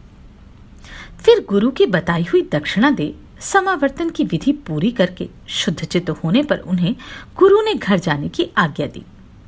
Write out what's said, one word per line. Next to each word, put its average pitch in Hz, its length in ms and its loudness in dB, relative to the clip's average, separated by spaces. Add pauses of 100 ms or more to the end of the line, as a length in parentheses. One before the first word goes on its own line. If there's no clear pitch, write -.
(1200)
फिर 453 260 4
गुरु 202 220 2
की 392 160 2
बताई 170 360 0
हुई 349 200 0
दक्षिणा 190 480 0
दे 156 260 -2 (240)
समावर्तन 339 680 0
की 320 140 -2
विधि 175 280 0
पूरी 170 380 -2
करके 180 380 -2 (200)
शुद्ध - 360 -4
चित्त 175 260 -4
होने 175 320 0
पर 240 160 -2
उन्हें 175 380 -2 (420)
गुरु 392 240 8
ने 427 120 0
घर 202 240 0
जाने 151 300 -2
की - 280 -4
आज्ञा 151 300 -2
दी। - 160 -12 (440)